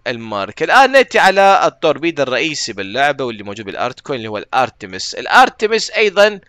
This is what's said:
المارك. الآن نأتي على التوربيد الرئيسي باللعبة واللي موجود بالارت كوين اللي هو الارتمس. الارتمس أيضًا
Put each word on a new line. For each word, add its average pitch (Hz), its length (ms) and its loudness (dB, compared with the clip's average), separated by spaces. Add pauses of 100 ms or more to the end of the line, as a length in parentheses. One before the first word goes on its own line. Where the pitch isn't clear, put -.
المارك. 110 560 -6
الآن 262 300 4
نأتي 254 260 2
على 190 460 4
التوربيد 151 560 -2
الرئيسي 131 520 -2
باللعبة 131 520 -2
واللي 113 180 -8
موجود 101 240 -12
بالارت 101 340 -6
كوين 135 180 -8
اللي 110 100 -10
هو 104 100 -6
الارتمس. 104 760 -4
الارتمس 220 760 0
أيضًا 208 580 2